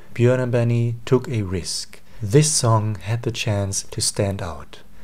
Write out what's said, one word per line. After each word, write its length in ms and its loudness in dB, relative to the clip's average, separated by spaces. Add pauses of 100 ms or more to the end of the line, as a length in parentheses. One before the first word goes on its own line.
(140)
Björn 260 4
and 100 -2
Benny 540 2
took 240 2
a 140 0
risk. 580 -6 (220)
This 280 4
song 440 2
had 300 -4
the 60 -2
chance 520 -2
to 180 -8
stand 400 0
out. 380 -10 (260)